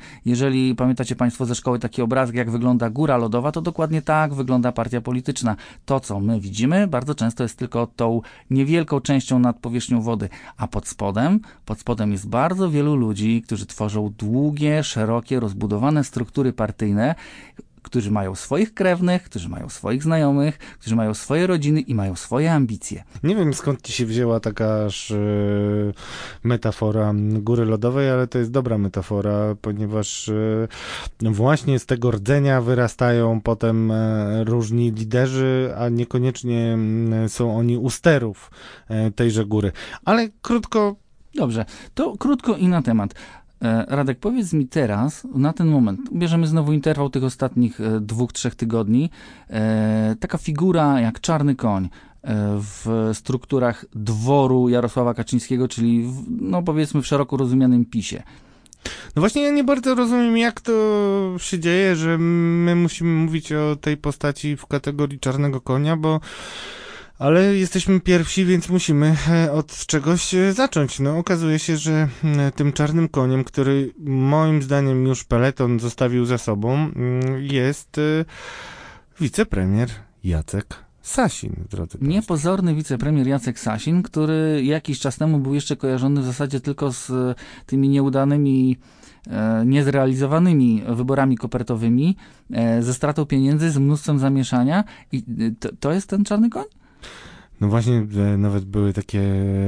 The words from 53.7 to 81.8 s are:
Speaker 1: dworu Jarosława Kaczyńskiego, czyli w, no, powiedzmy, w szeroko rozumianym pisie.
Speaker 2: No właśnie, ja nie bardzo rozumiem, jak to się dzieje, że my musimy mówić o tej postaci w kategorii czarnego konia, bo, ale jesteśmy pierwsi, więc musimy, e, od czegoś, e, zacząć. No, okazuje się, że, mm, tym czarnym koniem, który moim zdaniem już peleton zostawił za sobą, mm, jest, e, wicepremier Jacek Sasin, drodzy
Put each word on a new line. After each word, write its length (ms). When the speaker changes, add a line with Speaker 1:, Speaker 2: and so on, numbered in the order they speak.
Speaker 1:
dworu 720
Jarosława 460
Kaczyńskiego, 540
czyli 340
w, 220
no, 220
powiedzmy, 400
w 40
szeroko 300
rozumianym 480
pisie. 380
Speaker 2:
No 40
właśnie, 220
ja 80
nie 140
bardzo 300
rozumiem, 420
jak 240
to 120
się 200
dzieje, 380
że 220
my 580
musimy 340
mówić 420
o 240
tej 200
postaci 600
w 100
kategorii 540
czarnego 400
konia, 360
bo, 240
ale 380
jesteśmy 440
pierwsi, 440
więc 240
musimy, 480
e, 220
od 340
czegoś, 480
e, 180
zacząć. 480
No, 180
okazuje 400
się, 180
że, 320
mm, 280
tym 200
czarnym 360
koniem, 360
który 480
moim 560
zdaniem 440
już 180
peleton 560
zostawił 460
za 120
sobą, 360
mm, 720
jest, 540
e, 260
wicepremier 680
Jacek 520
Sasin, 500
drodzy 280